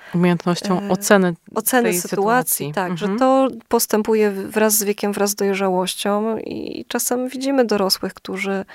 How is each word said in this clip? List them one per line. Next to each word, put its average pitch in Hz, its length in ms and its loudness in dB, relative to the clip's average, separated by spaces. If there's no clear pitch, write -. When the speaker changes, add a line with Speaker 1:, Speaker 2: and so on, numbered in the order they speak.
Speaker 1:
Umiejętnością 175 680 0
Speaker 2:
E, 202 80 -6
Speaker 1:
oceny 190 460 4
Speaker 2:
oceny 240 280 0
Speaker 1:
tej 175 160 0
Speaker 2:
sytuacji, 202 680 0
Speaker 1:
sytuacji. 151 60 -6
Speaker 2:
tak, 180 240 -2
że 208 80 -4
Speaker 1:
Mhm. 196 140 0
Speaker 2:
to 262 280 4
postępuje 214 640 2
w-, 196 200 -8
wraz 214 260 2
z 214 60 0
wiekiem, 202 300 -2
wraz 202 160 0
z 202 60 -4
dojrzałością 196 1040 0
i - 500 -8
czasem 254 420 -2
widzimy 262 360 2
dorosłych, 196 480 0
którzy 196 600 -6